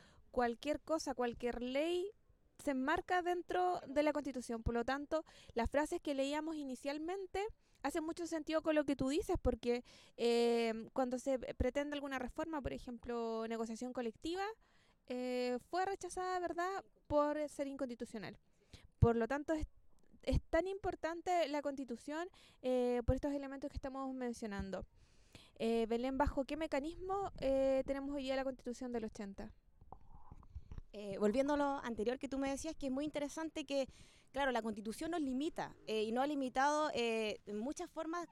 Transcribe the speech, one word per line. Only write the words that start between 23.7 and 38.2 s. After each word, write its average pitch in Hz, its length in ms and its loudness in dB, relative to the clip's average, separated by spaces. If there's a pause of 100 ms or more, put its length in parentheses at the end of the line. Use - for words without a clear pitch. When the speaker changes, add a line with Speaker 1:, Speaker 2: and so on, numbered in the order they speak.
Speaker 1:
estamos 269 360 -6
mencionando. 208 720 -4 (720)
Eh, 226 280 2
Belén, 247 300 0
¿bajo 277 280 4
qué 294 100 -4
mecanismo, 339 840 -2
eh, 269 460 4
tenemos 277 300 -2
hoy 277 80 -2
día 262 140 0
la 262 80 0
Constitución 254 480 -6
del 233 120 -2
ochenta? 208 460 -10 (1400)
Speaker 2:
Eh, 202 260 -6
volviendo 262 360 4
a - 20 2
lo 285 80 4 (180)
anterior 233 360 0
que 269 100 -4
tú 269 80 -2
me 277 120 2
decías, 311 260 -2
que 277 120 -2
es 262 40 0
muy 269 120 2
interesante 302 640 -2
que, 269 220 2 (440)
claro, 277 200 2
la 233 100 2
Constitución 220 500 -4
nos 339 100 0
limita, 262 540 -2 (120)
eh, 214 160 2
y 220 80 0
nos 247 120 2
ha 285 40 2
limitado, 294 640 2
eh, 226 520 0
en 208 120 -6
muchas 294 320 -4
formas, 320 420 -4